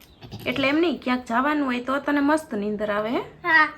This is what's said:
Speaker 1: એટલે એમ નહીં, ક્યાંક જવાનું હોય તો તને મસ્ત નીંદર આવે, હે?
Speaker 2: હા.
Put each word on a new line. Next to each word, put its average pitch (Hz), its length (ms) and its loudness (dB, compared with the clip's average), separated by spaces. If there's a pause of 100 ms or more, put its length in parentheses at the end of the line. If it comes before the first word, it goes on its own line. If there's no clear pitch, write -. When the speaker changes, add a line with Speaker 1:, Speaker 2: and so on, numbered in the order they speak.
(460)
Speaker 1:
એટલે 262 220 0
એમ 285 80 2
નહીં, 330 240 2
ક્યાંક 254 260 -2
જવાનું 277 400 0
હોય 247 180 -2
તો 262 140 -2
તને 294 220 0
મસ્ત 311 340 2
નીંદર 208 360 -2
આવે, 214 200 -2
હે? 285 80 0
Speaker 2:
હા. 320 600 2